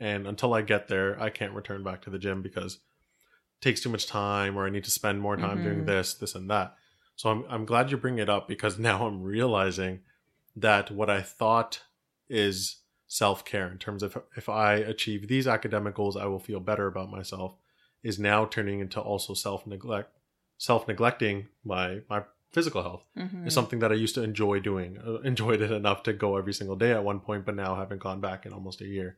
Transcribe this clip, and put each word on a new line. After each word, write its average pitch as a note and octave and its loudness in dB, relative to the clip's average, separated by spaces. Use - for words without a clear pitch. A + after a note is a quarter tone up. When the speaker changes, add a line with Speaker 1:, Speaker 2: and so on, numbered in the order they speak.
Speaker 1:
And G#2 -2
until G#2 2
I A2 4
get G#2 2
there, G2 0
I A2 -2
can't G2+ -6
return G2+ -10
back F#2 -8
to - -14
the F#2+ -6
gym F#2+ -4
because F#2+ -8
it - -20
takes A#2+ 2
too - -4
much A2 -2
time G2+ 0
or G2 2
I G2 0
need G2+ -4
to - -4
spend G2+ 0
more G2+ 0
time G2 -2
doing - 0
Speaker 2:
Mm-hmm. - -2
Speaker 1:
this, F#2+ 2
this, - -8
and F#2+ -6
that. G2 0
So A2+ 0
I'm, A2 0
I'm A2+ -4
glad A#2+ 4
you C#3 0
bring B2 -2
it G#2 2
up G2+ 4
because G2+ -2
<laughs> A2+ 2
now G#2 4
I'm G2 -4
realizing F#2+ 2
that G#2 4
what G#2 0
I G2+ 2
thought A2+ 2
is G2+ 0
self-care G2 2
in F#2 -12
terms G2+ -6
of G2+ -4
if A2+ -8
I G#2+ 6
achieve G#2+ -2
these C3 2
academic G#2+ 0
goals, G2+ 0
I G2 -4
will G2 -2
feel G2+ -6
better G2+ 0
about F#2+ -6
myself, F#2+ -8
is G2+ -4
now G#2 4
turning G2+ -2
into F#2+ -6
also G2+ -4
self-neglect, G2+ -6
self-neglecting A2+ 2
my, F#2 -2
my G#2 0
physical D3 0
health F2 -8
Speaker 2:
Mm-hmm. F#3 -8
Speaker 1:
is - 0
something A#2+ 2
that A2+ 4
I - 4
used A2 2
to B2 0
enjoy G#2 2
doing. F#2+ -2
Uh, A2+ -6
enjoyed A#2 2
it G#2+ 2
enough G#2 2
to A2+ 2
go G2+ 2
every G2 -2
single G2 -4
day A#2 6
at G#2+ 2
one G2+ 0
point, G2+ -4
but G#2 -2
now G2 -2
haven't F#2+ -6
gone F#2+ -6
back F#2+ -6
in G2+ -14
almost F#2+ -12
a G2 -10
year. F#2+ -6